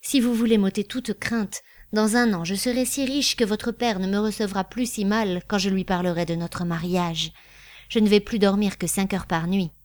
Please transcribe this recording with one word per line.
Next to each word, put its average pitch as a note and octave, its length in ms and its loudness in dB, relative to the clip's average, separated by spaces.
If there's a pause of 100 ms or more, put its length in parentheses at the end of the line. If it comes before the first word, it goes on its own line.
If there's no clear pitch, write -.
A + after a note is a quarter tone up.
Si - 160 0
vous A#3+ 160 2
voulez A3+ 240 4
m'ôter G3 240 0
toute A#3+ 340 -6
crainte, - 460 -6 (300)
dans G#3+ 220 2
un A#3+ 200 4
an E3 100 -4
je F3 80 -4
serai B3 320 0
si C4+ 200 -2
riche C4+ 320 0
que B3 60 2
votre G#3+ 280 -2
père A3+ 260 -2
ne F#3+ 80 -2
me G3 140 0
recevra G#3 440 -2
plus A#3 240 -4
si G#3+ 160 -4
mal G3 440 0
quand G#3 100 0
je F#3+ 140 0
lui F#3+ 120 0
parlerai F3 440 0
de E3+ 80 -2
notre E3+ 280 -6
mariage. E3+ 680 -2 (580)
Je - 80 0
ne G#3+ 100 6
vais G#3 120 6
plus G#3+ 180 -2
dormir G3+ 400 2
que - 80 -4
cinq G3 300 0
heures F3 100 -4
par E3 220 -2
nuit. F#3 240 0 (140)